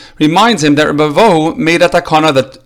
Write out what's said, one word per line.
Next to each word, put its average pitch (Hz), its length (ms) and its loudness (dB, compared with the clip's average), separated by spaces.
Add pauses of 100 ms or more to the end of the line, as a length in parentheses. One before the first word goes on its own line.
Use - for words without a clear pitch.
(200)
reminds 180 420 0
him 147 140 0
that 151 100 0
Rebbe 151 240 -2
Vohu 165 460 0
made 165 260 0
a 175 60 2
takana 156 460 0
that, - 320 -4